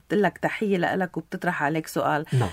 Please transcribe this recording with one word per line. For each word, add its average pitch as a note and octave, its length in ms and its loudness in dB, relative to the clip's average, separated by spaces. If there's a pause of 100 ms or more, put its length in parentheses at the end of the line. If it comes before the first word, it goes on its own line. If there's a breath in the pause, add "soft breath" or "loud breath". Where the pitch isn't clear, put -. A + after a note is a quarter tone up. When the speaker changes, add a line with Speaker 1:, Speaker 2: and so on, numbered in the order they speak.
Speaker 1:
تقول G#3 140 2
لك F3 160 0
تحية G3 380 0
لإلك F3+ 400 0
وبتطرح F3 460 -4
عليك D#3+ 240 0
سؤال. D3+ 460 0
Speaker 2:
نعم. B2 200 2